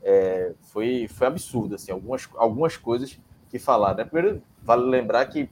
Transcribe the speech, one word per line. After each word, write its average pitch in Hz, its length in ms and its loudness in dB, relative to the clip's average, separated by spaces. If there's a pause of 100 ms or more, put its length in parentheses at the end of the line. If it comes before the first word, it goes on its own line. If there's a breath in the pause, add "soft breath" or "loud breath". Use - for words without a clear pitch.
é, 92 500 2 (120)
foi, 117 440 -4
foi - 180 -2
absurdo, 117 500 -4
assim, - 140 -14
algumas, 98 440 -8
algumas 117 420 0
coisas 120 420 -4 (300)
que 120 100 -10
falaram, 104 380 2
né? 110 80 -4
Primeiro, 170 380 -2 (200)
vale 120 200 4
lembrar 123 440 2
que 143 260 -6